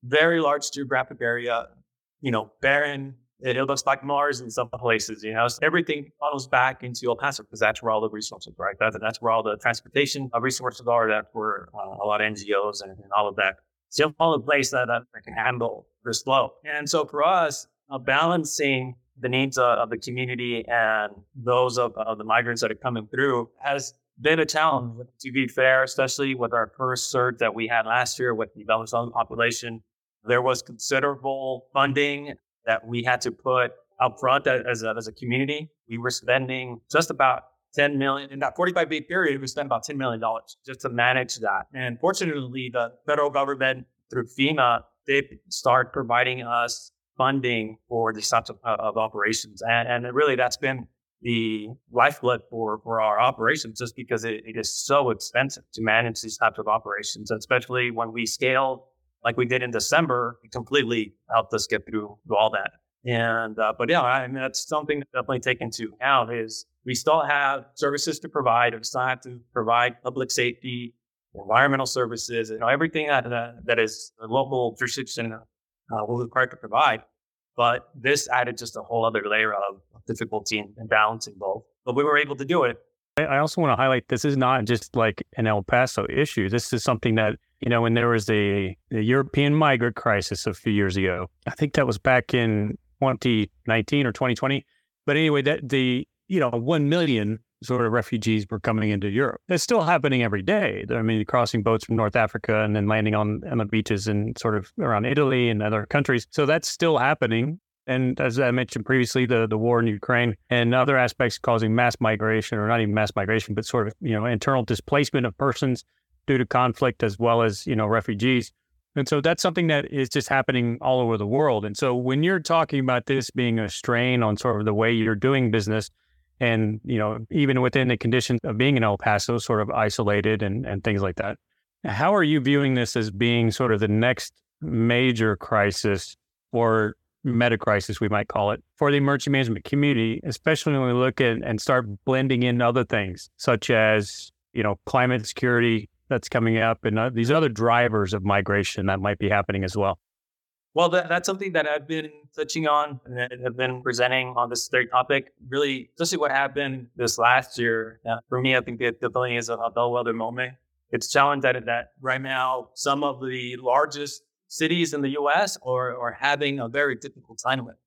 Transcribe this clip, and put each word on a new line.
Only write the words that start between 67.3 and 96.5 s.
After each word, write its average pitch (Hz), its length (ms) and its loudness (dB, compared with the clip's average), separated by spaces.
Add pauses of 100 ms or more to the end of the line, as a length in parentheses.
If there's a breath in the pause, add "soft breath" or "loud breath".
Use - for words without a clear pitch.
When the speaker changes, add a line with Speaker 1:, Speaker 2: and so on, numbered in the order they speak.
Speaker 1:
services 147 460 -2
to - 80 -14
provide. 120 460 2
We 113 80 -12
still 127 200 -4
have 127 180 -4
to 123 180 -16 (140)
provide 120 500 0
public 127 280 -4
safety, 123 640 -4 (400)
environmental 123 520 2
services, 117 640 -4
you 110 80 -8
know, 113 100 0
everything 151 400 0
that, 127 200 0
that, 120 360 -6
that 117 140 2
is 110 420 -2
a 113 60 -14
local 127 520 0
jurisdiction, 117 540 -6
uh, - 760 -10
will 120 120 -2
require 123 280 0
to 127 100 -14
provide. 113 460 0 (520)
But 120 400 0
this 139 340 -2
added 123 280 0
just 113 200 -14
a 107 60 -12
whole 113 220 -2
other 110 240 0
layer 107 240 2
of, 98 280 -4 (140)
of - 120 -20
difficulty 107 520 -6
in, 101 200 -8
in 113 80 -14
balancing 107 500 0
both. 101 280 -4 (200)
But 123 100 -4
we 139 80 2
were 147 140 4
able 143 200 0
to 135 80 -8
do 156 200 2
it. 120 140 -2 (400)
Speaker 2:
I, 151 60 0
I 139 140 0
also 151 220 0
wanna 139 160 4
highlight, 131 320 2
this 123 160 -2
is 143 120 2
not 127 280 2
just, 113 320 -2
like, 113 260 2 (140)
an 113 100 0
El 104 160 2
Paso 123 460 2
issue. 120 400 0
This 117 240 -2
is 117 100 -2
something 117 340 0
that, 110 180 2 (260)
you - 80 -4
know, 117 140 4
when 117 120 2
there 117 140 2
was 113 220 2
a, 101 460 2 (140)
a 110 100 -2
European 135 540 2
migrant 131 420 2
crisis 101 500 -2
a 101 80 -2
few - 180 -2
years 98 240 2
ago, 92 320 0 (180)
I 123 40 -6
think 143 240 -2
that 139 120 2
was 110 120 -2
back 127 340 2
in 107 460 0 (200)
twenty 117 520 2 (160)
nineteen 117 400 2
or 113 60 0
twenty 127 220 0
twenty. 135 300 -2 (420)
But 143 100 2
anyway, 151 260 4
that 143 260 -2
the, 127 400 2 (200)
you 185 120 2
know, 127 100 2